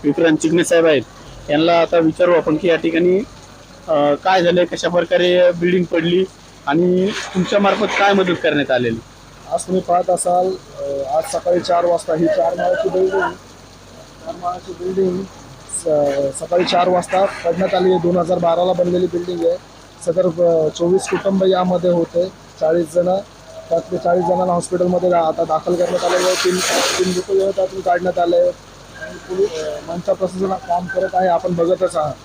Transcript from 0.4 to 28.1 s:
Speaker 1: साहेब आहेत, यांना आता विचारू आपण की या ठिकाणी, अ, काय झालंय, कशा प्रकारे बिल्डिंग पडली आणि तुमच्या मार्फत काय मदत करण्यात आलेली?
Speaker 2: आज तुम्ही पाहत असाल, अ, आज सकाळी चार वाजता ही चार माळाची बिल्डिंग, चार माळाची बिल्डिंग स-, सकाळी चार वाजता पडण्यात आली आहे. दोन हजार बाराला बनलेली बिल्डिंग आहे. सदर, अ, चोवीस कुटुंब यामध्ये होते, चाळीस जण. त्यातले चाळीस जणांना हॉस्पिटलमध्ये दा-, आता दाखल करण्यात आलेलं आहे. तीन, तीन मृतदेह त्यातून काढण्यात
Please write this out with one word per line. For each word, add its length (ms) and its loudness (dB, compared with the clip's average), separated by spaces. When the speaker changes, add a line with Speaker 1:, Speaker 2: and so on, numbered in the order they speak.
Speaker 1:
साहेब 220 2
आहेत, 160 4
यांना 300 2
आता 180 2
विचारू 340 2
आपण 240 2
की 120 -2
या 80 4
ठिकाणी, 420 2
अ, 260 2
काय 280 2
झालंय, 220 4
कशा 240 -4
प्रकारे 640 2
बिल्डिंग 320 0
पडली 400 0
आणि 440 2
तुमच्या 260 0
मार्फत 260 2
काय 140 4
मदत 200 2
करण्यात 280 0
आलेली? 280 0
Speaker 2:
आज 100 -4
तुम्ही 200 -2
पाहत 280 0
असाल, 400 0
अ, 380 -4
आज 160 -2
सकाळी 280 0
चार 240 0
वाजता 300 0
ही 120 0
चार 280 0
माळाची 340 -2
बिल्डिंग, 320 0
चार 1200 -12
माळाची 300 -8
बिल्डिंग 500 -2
स-, 600 0
सकाळी 200 2
चार 240 2
वाजता 360 2
पडण्यात 500 -2
आली 160 2
आहे. 80 2
दोन 180 0
हजार 220 0
बाराला 340 2
बनलेली 340 0
बिल्डिंग 340 -4
आहे. 160 2
सदर, 200 0
अ, 420 2
चोवीस 400 0
कुटुंब 400 0
यामध्ये 420 2
होते, 380 0
चाळीस 340 0
जण. 240 2
त्यातले 280 -2
चाळीस 260 0
जणांना 280 0
हॉस्पिटलमध्ये 580 0
दा-, 140 2
आता 200 0
दाखल 300 -2
करण्यात 300 -2
आलेलं 220 2
आहे. 180 0
तीन, 120 0
तीन 100 0
मृतदेह 480 -2
त्यातून 240 -4
काढण्यात 380 -2